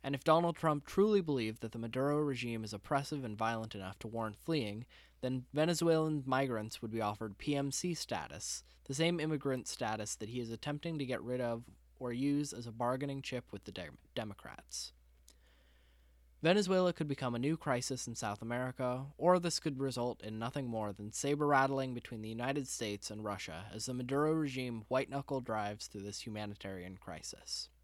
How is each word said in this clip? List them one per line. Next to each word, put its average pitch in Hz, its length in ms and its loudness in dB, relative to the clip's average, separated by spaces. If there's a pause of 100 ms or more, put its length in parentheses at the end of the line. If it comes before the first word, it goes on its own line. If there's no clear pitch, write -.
And 139 120 -2
if 131 100 -8
Donald 165 320 6
Trump 151 280 2
truly 208 360 6
believed 123 420 0
that 113 100 -6
the 120 60 -6
Maduro 131 400 2
regime 120 460 0
is 104 100 -6
oppressive 143 500 -2
and 107 140 -6
violent 113 360 0
enough 95 260 -8
to 113 80 -8
warrant 110 360 -4
fleeing, 120 400 0 (360)
then 127 240 -2 (100)
Venezuelan 160 720 4
migrants 127 560 0
would 110 80 -4
be 113 100 -2
offered 107 380 -2
P 143 180 0
M 139 140 0
C 175 240 -2
status, - 680 -6 (240)
the 135 80 -4
same 165 260 4
immigrant 139 460 0
status 110 500 -2
that 110 120 -8
he 123 120 -4
is 113 100 -4
attempting 147 480 -4
to 139 80 -2
get 123 160 -2
rid 127 180 -2
of 117 220 0 (360)
or 123 140 -4
use 143 400 2
as 120 140 -8
a 113 60 -8
bargaining 135 500 0
chip - 280 -4
with - 140 -10
the 196 80 -10
Dem-, - 240 -8 (180)
Democrats. - 760 -8 (1500)
Venezuela 185 500 6
could 151 160 -2
become 127 260 0
a 117 40 0
new 147 180 2
crisis 127 500 0
in 117 80 -6
South 104 280 -4
America, 123 640 -2 (100)
or 180 220 6
this 170 200 0
could 139 220 -2
result 123 400 0
in 107 180 -8
nothing 123 280 -2
more 107 260 -2
than 104 180 -8
saber 147 360 2
rattling 135 480 4
between 117 260 -8
the 110 80 -6
United 127 400 -2
States 104 420 -4
and 208 140 -8
Russia 107 400 -6 (100)
as - 120 -6
the 127 80 -4
Maduro 139 400 2
regime 127 540 -2
white-knuckle 135 520 0
drives 107 460 -2
through 101 160 -10
this 101 240 -8
humanitarian 98 720 -6
crisis. - 720 -8 (140)